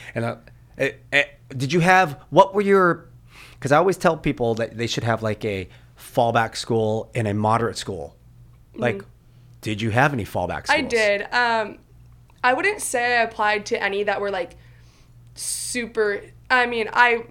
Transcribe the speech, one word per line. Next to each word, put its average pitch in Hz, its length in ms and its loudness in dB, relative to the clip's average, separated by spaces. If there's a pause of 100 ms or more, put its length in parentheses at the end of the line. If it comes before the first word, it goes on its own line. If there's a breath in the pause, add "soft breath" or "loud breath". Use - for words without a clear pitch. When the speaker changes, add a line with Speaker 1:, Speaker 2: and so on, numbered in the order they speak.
(140 loud breath)
Speaker 1:
And, 117 100 -4
uh, 117 120 -6 (420)
it, - 240 -4 (100)
it, 143 260 0 (180)
did 131 160 -4
you 175 80 4
have, 185 400 4 (100)
what 185 240 6
were 208 80 0
your, 185 460 2 (520 loud breath)
'cause 131 120 0
I 147 60 8
always 180 180 2
tell 165 200 2
people 123 380 -2
that 113 240 -6
they 117 80 -2
should 113 180 -4
have, 113 200 0
like, 107 200 -4
a 98 240 -4 (300 soft breath)
fallback 117 580 0
school 110 600 -2
and 113 100 0
a 101 80 0
moderate 107 440 0
school. 85 360 -10 (600)
Like, 117 220 -2
Speaker 2:
Mm-hmm. 104 100 -14 (540)
Speaker 1:
did 104 220 -6
you 113 80 -2
have 135 220 2
any 117 120 -4
fallback 87 420 -4
schools? 294 120 2
Speaker 2:
I - 40 -2
did. 208 400 0 (100)
Um, 233 460 -2 (640)
I 254 100 4
wouldn't 381 280 0
say 240 380 0
I 233 40 4
applied 214 440 -2
to - 160 -4
any 196 220 -2
that 196 160 -2
were, 202 100 -4
like, 185 260 -6 (800 soft breath)
super, 220 880 -4 (280)
I 247 160 4
mean, 233 260 -2
I, 240 380 4